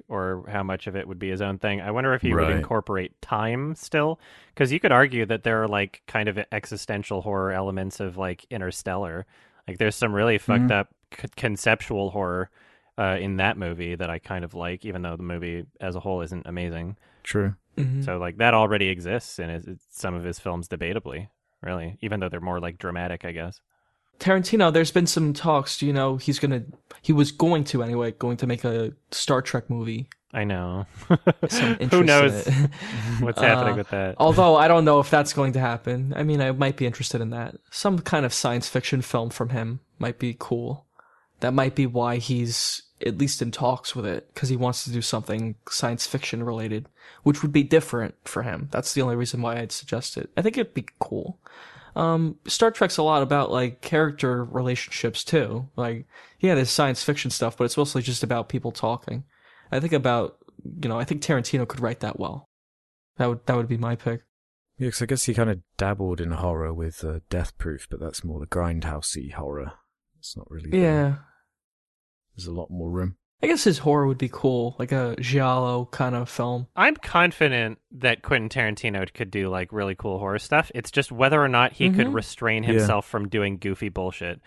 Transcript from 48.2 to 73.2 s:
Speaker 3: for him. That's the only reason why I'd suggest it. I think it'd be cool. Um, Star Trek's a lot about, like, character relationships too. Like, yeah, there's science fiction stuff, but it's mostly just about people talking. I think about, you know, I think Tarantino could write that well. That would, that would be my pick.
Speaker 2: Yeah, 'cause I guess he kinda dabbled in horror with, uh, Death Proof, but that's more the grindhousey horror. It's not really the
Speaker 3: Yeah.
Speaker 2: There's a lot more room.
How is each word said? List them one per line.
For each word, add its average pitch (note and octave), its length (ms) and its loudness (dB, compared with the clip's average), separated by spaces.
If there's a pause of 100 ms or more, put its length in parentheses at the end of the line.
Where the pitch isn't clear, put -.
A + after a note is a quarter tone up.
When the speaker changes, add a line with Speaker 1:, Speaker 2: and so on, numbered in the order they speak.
Speaker 3:
for - 180 -6
him. B2 300 -6
That's - 200 -2
the C3+ 100 2
only B2 120 0
reason A#2+ 260 -2
why A#2 200 -2
I'd A2+ 100 -8
suggest - 480 -6
it. - 180 -8
I E3+ 60 2
think A3+ 160 0
it'd G#3+ 160 -4
be C3 120 -4 (120)
cool. - 400 -6 (560)
Um, E3 420 2 (120)
Star A3+ 240 4
Trek's - 240 0
a D#3 80 2
lot D#3 180 4
about, C#3+ 300 2
like, B2 300 -2
character D3 640 0
relationships B2 800 -4
too. B2+ 520 0
Like, A#2 300 -4 (340)
yeah, F3+ 160 4
there's C3 140 2
science C#3 340 2
fiction C#3+ 260 0
stuff, A#2 260 -2
but B2 80 2
it's A#2+ 120 0
mostly C#3+ 260 0
just A#2+ 220 -2
about A#2 240 -2
people A#2+ 240 -4
talking. A#2 500 -4 (480)
I C#3 80 0
think E3 140 0
about, B2 460 2 (440)
you A#2+ 60 -2
know, A2+ 100 -2
I A#2+ 60 -2
think D3 180 -4
Tarantino B2+ 460 0
could B2+ 120 -10
write A#2+ 200 -2
that - 180 -6
well. G2 300 -8 (720)
That B2 80 2
would, A#2+ 200 -4
that B2+ 100 2
would A#2+ 120 0
be A#2+ 100 0
my A#2 160 -2
pick. A#2 280 -4 (540)
Speaker 2:
Yeah, B2+ 140 -4
'cause - 120 -4
I A#2 40 0
guess C3 200 -2
he A#2 80 0
kinda G#2+ 260 2 (160)
dabbled G2 440 -2
in E2+ 120 -2
horror E2 420 -2
with, E2 300 -6
uh, D#2 160 -4 (100)
Death F2 280 -2
Proof, D#2 300 -6
but - 120 -8
that's D#2+ 240 -8
more D#2 160 -6
the D2+ 60 -8
grindhousey D#2+ 880 -4
horror. C#2+ 400 -8 (440)
It's - 180 -16
not - 140 -16
really D#2+ 200 -12
the F#3 80 4
Speaker 3:
Yeah. D3 380 4 (1200)
Speaker 2:
There's F2+ 100 -14
a E2+ 60 -8
lot F2 180 -8
more E2+ 200 -6
room. F#2 260 -2 (260)